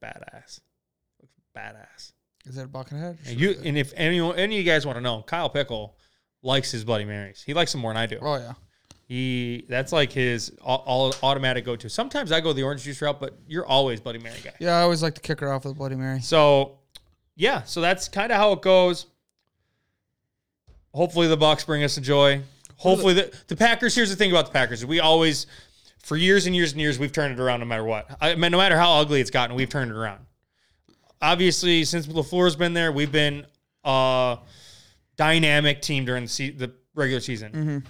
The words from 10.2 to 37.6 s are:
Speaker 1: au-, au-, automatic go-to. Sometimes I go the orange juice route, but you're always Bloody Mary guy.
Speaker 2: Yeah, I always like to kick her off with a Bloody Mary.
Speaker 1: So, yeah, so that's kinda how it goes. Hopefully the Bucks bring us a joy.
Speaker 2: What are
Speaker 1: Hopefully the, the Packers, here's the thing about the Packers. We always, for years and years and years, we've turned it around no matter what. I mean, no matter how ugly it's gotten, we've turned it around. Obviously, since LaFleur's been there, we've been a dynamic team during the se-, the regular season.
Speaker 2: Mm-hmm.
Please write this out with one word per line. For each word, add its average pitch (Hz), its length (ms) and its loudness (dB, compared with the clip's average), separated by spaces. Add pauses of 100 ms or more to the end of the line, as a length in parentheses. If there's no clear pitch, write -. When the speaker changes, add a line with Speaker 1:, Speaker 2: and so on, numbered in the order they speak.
Speaker 1:
au-, 127 220 -2
au-, 131 280 0 (100)
automatic 131 400 0
go-to. 120 260 -8
Sometimes 254 420 -6
I 165 100 0
go 160 120 0
the 135 100 -4
orange 135 200 -6
juice 139 180 -12
route, 147 180 -4
but - 180 -12 (100)
you're 160 180 -8
always 131 360 2
Bloody 117 180 -12
Mary 117 240 -16
guy. - 160 -16
Speaker 2:
Yeah, 170 180 2
I 175 40 4
always 170 220 2
like 160 120 0
to - 60 -20
kick 151 180 -6
her 139 140 -4
off 131 100 -4
with 135 100 -8
a - 20 -16
Bloody 135 200 -6
Mary. 131 260 -4
Speaker 1:
So, 143 580 4 (560)
yeah, 196 280 0
so - 180 -8
that's 180 280 0
kinda 220 260 -2
how 208 180 6
it - 100 -6
goes. 180 420 4 (1900)
Hopefully 170 340 2
the 160 100 4
Bucks 151 260 4
bring 147 200 -2
us 143 140 -2
a 143 40 -8
joy. 143 360 4
Speaker 2:
What 139 40 -8
are - 20 -10 (340)
Speaker 1:
Hopefully 185 360 4
the, 190 200 0 (140)
the 170 80 -6
Packers, 233 400 2
here's 226 140 2
the 190 60 -4
thing 190 160 2
about 160 160 4
the - 40 -18
Packers. 120 340 0
We 165 140 0
always, 160 480 4 (520)
for - 180 -8
years 185 280 4
and 180 100 -2
years 170 160 2
and 151 100 -6
years, 147 180 0
we've 143 120 -4
turned 143 260 -2
it 127 40 -4
around 123 200 0
no 120 40 -8
matter 113 180 -4
what. 110 240 -6 (140)
I 165 140 2
mean, 170 160 2
no 175 60 4
matter 185 200 4
how 170 220 6
ugly 147 220 2
it's - 100 -2
gotten, 123 240 0
we've 131 140 -2
turned 127 220 -4
it 107 60 -10
around. 107 240 -8 (1000)
Obviously, 170 640 2
since 151 220 -4
LaFleur's 165 480 2
been 170 180 0
there, 165 180 0
we've 143 200 -2
been 147 340 0 (380)
a 127 560 2 (760)
dynamic 151 680 4
team 135 240 -2
during 123 180 -4
the 113 60 -10
se-, 139 220 -6
the 127 200 -8 (220)
regular 131 280 0
season. 110 300 -10
Speaker 2:
Mm-hmm. 151 260 -4 (120)